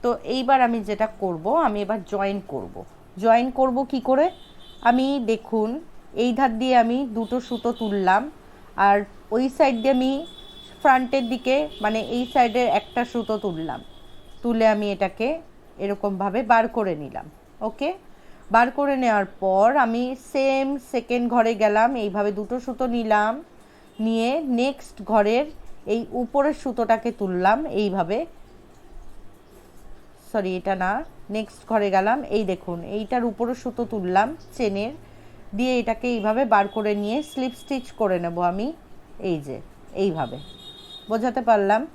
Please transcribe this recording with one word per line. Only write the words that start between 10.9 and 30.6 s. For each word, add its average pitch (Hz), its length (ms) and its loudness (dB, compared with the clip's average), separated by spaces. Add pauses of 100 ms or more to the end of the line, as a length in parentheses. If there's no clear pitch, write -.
দিকে, 254 240 0 (280)
মানে 214 160 0 (160)
এই 247 160 0
সাইডের 247 360 4 (120)
একটা - 220 -4 (100)
সুতো 226 220 -2 (100)
তুললাম, 160 360 -4 (640)
তুলে 226 220 2 (100)
আমি 208 200 -2
এটাকে 196 340 -2 (500)
এরকমভাবে 202 640 -2 (120)
বার 226 120 6 (120)
করে 196 260 0
নিলাম। - 240 -12 (420)
ওকে, 277 220 -4 (600)
বার 233 180 6 (100)
করে 285 240 2
নেওয়ার 208 240 2 (160)
পর 190 240 4 (180)
আমি 233 180 0 (300)
সেম 269 340 0 (260)
সেকেন্ড 240 320 -2 (100)
ঘরে 226 180 4 (100)
গেলাম, 214 280 4 (140)
এইভাবে 202 340 0
দুটো 214 260 -6
সুতো 262 200 -4 (120)
নিলাম, 220 360 2 (720)
নিয়ে 226 260 2 (300)
নেক্সট 277 360 -4 (140)
ঘরের 220 360 4 (400)
এই 220 140 0 (220)
উপরের 277 400 0
সুতোটাকে 226 480 0 (100)
তুললাম 190 380 2 (240)
এইভাবে, 190 360 0 (2000)
সরি 190 300 -2